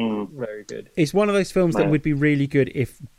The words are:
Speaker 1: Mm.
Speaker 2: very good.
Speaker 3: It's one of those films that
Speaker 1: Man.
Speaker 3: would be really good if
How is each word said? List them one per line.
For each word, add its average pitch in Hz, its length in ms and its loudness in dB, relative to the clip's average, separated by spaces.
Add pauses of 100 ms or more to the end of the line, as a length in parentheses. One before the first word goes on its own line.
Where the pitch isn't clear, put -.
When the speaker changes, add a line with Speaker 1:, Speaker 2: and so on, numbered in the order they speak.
Speaker 1:
Mm. 107 320 -2
Speaker 2:
very 107 320 -10
good. 110 320 -14
Speaker 3:
It's 165 180 0
one 208 140 2
of 202 80 0
those 190 160 0
films 175 240 2
that 165 60 2
Speaker 1:
Man. 156 100 2
Speaker 3:
would 147 100 0
be 156 100 0
really 143 360 2
good 139 260 2
if - 260 -4 (180)